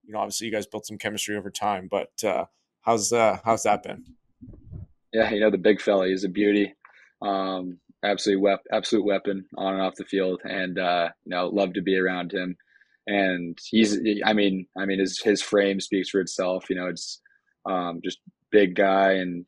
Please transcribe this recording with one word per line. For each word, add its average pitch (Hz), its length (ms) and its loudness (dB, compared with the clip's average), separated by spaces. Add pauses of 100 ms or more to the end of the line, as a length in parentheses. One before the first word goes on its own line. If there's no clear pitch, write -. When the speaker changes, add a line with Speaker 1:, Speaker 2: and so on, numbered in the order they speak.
Speaker 1:
you 107 80 -20
know, 107 80 -6
obviously 104 280 -4
you 104 40 -6
guys 104 160 -4
built 107 180 -10
some 107 120 -12
chemistry 104 400 -6
over 98 120 -8
time, 95 400 -4
but, 98 220 -2 (140)
uh, 87 200 0 (360)
how's, 110 320 0
uh, 110 320 4
how's 113 180 2
that 104 200 2
been? - 200 -12 (1080)
Speaker 2:
Yeah, 110 180 2
you 104 80 0
know, 107 100 6
the 101 80 2
big 95 220 4
fella, 98 300 2
he's 95 160 0
a 95 40 -2
beauty. 101 440 2 (480)
Um, 95 580 -4 (240)
absolute 101 380 2
wep-, 98 320 2
absolute 107 320 0
weapon 98 400 -2 (120)
on 95 180 -2
and 95 60 -2
off 95 140 -2
the 98 80 -12
field, 92 400 -2
and, 92 340 -6
uh, 87 320 0 (140)
you - 60 -18
know, 90 180 -2
love 92 260 0
to 98 80 -4
be 95 160 2
around 90 360 0
him. 90 240 -4 (500)
And 92 560 0
he's, 107 340 4 (280)
I 110 80 4
mean, 98 340 0 (100)
I 98 80 -4
mean, 95 140 -2
his, 95 220 -2
his 101 200 2
frame 98 380 2
speaks 95 300 -2
for 98 100 0
itself. 92 500 -4
You 92 60 -2
know, 90 120 -6
it's, - 340 -10 (440)
um, 87 380 -4
just 92 160 -8 (320)
big 98 240 6
guy, 95 380 4
and 90 340 -4